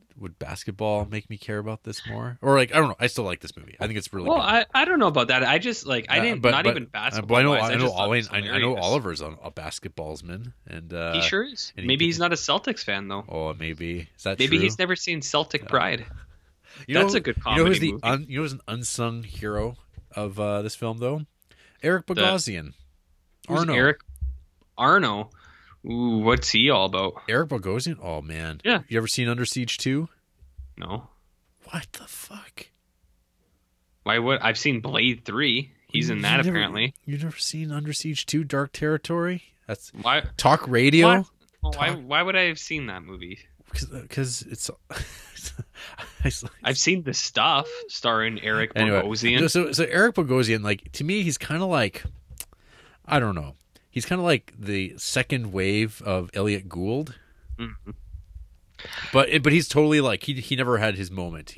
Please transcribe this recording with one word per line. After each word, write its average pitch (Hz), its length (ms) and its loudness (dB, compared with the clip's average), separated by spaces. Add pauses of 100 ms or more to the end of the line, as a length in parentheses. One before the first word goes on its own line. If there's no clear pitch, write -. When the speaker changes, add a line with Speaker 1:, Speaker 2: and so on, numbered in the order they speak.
(180)
Speaker 1:
Would 90 200 -14
basketball 107 680 -4
make 104 240 -8
me 107 80 -10
care 107 200 -8
about 107 260 -8
this - 220 -10
more? 117 360 -8
Or, 139 140 6
like, 127 180 4
I 156 40 6
don't 151 100 6
know. 104 120 -4
I 123 60 4
still 120 180 -2
like 90 160 -4
this - 160 -16
movie. 71 240 -20
I 107 60 -2
think 107 120 -4
it's - 140 -8
really 92 160 -4
Speaker 2:
Well, 330 100 4
Speaker 1:
good. - 60 0
Speaker 2:
I, 226 300 2
I 277 100 4
don't 349 140 2
know 214 80 6
about 135 220 4
that. 127 140 4
I 135 160 4
just, 226 280 -4
like, 123 240 -2
I 147 80 4
Speaker 1:
Uh, 185 40 4
Speaker 2:
didn't, 226 200 0
Speaker 1:
but, 120 80 6
Speaker 2:
not 147 140 4
Speaker 1:
but, 196 60 4
Speaker 2:
even 147 140 -2
Speaker 1:
uh, - 80 -16
Speaker 2:
basketball 107 360 -4
Speaker 1:
but 117 120 6
I - 20 8
know, 143 80 6
Speaker 2:
wise, 117 120 4
Speaker 1:
I - 100 2
Speaker 2:
I - 40 2
Speaker 1:
know 123 80 2
Speaker 2:
just 101 100 0
thought 92 80 2
it 101 60 2
Speaker 1:
Ollie-, 120 100 2
Speaker 2:
was 107 100 -2
Speaker 1:
I, - 80 -4
I 104 40 0
know 101 120 -4
Speaker 2:
hilarious. 107 320 0
Speaker 1:
Oliver's 98 380 0
a, 76 40 -6 (160)
a 71 80 -12
basketballsman, 82 1000 -10 (140)
and, 85 260 -14
uh, 82 220 -4
Speaker 2:
He 165 80 0
sure 202 220 0
is. - 320 -12
Speaker 1:
and 104 80 -8
he 120 40 0
Speaker 2:
Maybe 135 160 4
he's 170 120 2
Speaker 1:
didn't 170 140 2
Speaker 2:
not - 20 -2
a 160 40 2
Celtics 208 480 -2
fan 98 240 -4
though. 101 200 -6
Speaker 1:
Oh, 80 260 -4
maybe. 82 640 -8
Is - 80 -14
that 98 140 -2
Speaker 2:
Maybe 135 180 2
Speaker 1:
true? 185 80 2
Speaker 2:
he's - 140 -2
never 180 180 -2
seen 160 260 -6
Celtic 147 400 -2
Speaker 1:
Yeah. - 60 -14
Speaker 2:
Pride. 95 380 0 (800)
Speaker 1:
You 135 80 -2
Speaker 2:
That's 196 200 4
Speaker 1:
know, 226 40 2
Speaker 2:
a - 20 0
good 120 160 -2 (100)
Speaker 1:
you 113 100 2
know 165 80 6
who's 180 140 4
Speaker 2:
comedy - 0 -
Speaker 1:
the 147 140 0
Speaker 2:
movie. 104 120 -8
Speaker 1:
un-, 135 240 -2
you 135 80 -8
know 151 60 -2
who's 143 100 -6
an 131 160 -10
unsung 117 540 -4
hero 107 540 -4 (380)
of, 104 240 -6
uh, 104 240 0
this 107 140 -8
film 113 220 -6
though? 139 240 -2 (600)
Eric 175 240 0
Speaker 2:
The 185 80 -4
Speaker 1:
Bogosian. 104 600 0 (760)
Speaker 2:
Who's 151 120 2
Speaker 1:
Arno. 160 140 2
Speaker 2:
Eric? 135 260 4 (800)
Arno. 123 520 4 (540)
Ooh, 117 340 2
what's 120 320 4
he 117 200 6
all 98 160 4
about? 95 280 -2 (140)
Speaker 1:
Eric 143 200 2
Bogosian? 123 520 -4
Oh 80 220 -6
man. 80 420 -8
Speaker 2:
Yeah. 214 240 2
Speaker 1:
You 113 100 -2
ever 110 100 0
seen 123 200 0
Under 120 160 -2
Siege - 340 -4
two? 143 300 -2 (680)
Speaker 2:
No. 92 320 -10 (560)
Speaker 1:
What - 280 -10
the - 120 -16
fuck? - 640 -18 (1400)
Speaker 2:
Why 110 140 2
would, 123 220 2
I've 113 180 2
seen 131 220 0
Blade 117 440 0
three. 127 480 -2 (160)
He's 78 200 -2
Speaker 1:
You, - 40 -2
Speaker 2:
in 104 60 -2
Speaker 1:
you 101 40 -4
Speaker 2:
that 107 160 2
Speaker 1:
never, 165 120 2
Speaker 2:
apparently. 107 440 0 (100)
Speaker 1:
you 143 140 -6
never 160 180 -8
seen 156 360 -6
Under 147 200 -4
Siege 147 340 -6
two, 156 180 0
Dark 139 280 -2
Territory? 165 720 -2 (240)
That's - 240 -10 (100)
Speaker 2:
Why? 135 220 4 (140)
Speaker 1:
talk 147 320 6
radio. 143 400 8
Speaker 2:
What? 180 180 6 (360)
Well, - 140 -2
why, 147 120 0
Speaker 1:
Talk 175 180 -2
Speaker 2:
why 147 160 2
would 185 140 0
I 185 60 4
have 165 180 0
seen 147 260 -6
that 92 180 -10
movie? 90 360 -14 (300)
Speaker 1:
'Cause, - 220 -6
uh, 127 160 -12
'cause 131 420 -4
it's, - 200 -8 (100)
<laughs> - 100 -20 (1300)
I - 20 2
s-, - 180 -4 (180)
Speaker 2:
I've 135 160 0
seen 175 240 2
The 131 120 -4
Stuff 143 520 0 (220)
starring 113 540 0
Eric 110 340 0
Speaker 1:
Anyway, 107 260 4
Speaker 2:
Bogosian. 113 380 2
Speaker 1:
so, 160 80 4
so, 165 240 0
so 160 120 2
Eric 196 300 4
Bogosian, 123 480 2
like, 104 300 -2
to 139 120 -6
me, 196 180 0
he's 160 160 -2
kinda 165 260 -4
like, 135 400 0 (1000)
I 151 120 2
don't 107 160 0
know. 71 200 -8 (360)
He's 123 160 -6
kinda 180 180 -2
like 151 340 0
the 98 400 -4
second 123 540 -2
wave 101 500 0
of 92 320 -2
Elliot 98 340 -2
Gould. 113 460 -4 (440)
Speaker 2:
Mm-hmm. 117 320 -10 (1200)
Speaker 1:
But, 135 300 6
but 147 100 6
he's 160 160 4
totally, 151 320 6
like, 117 240 0
he, 143 100 -4
he 127 220 0
never 123 220 4
had 104 180 2
his 95 140 -6
moment, 87 460 -8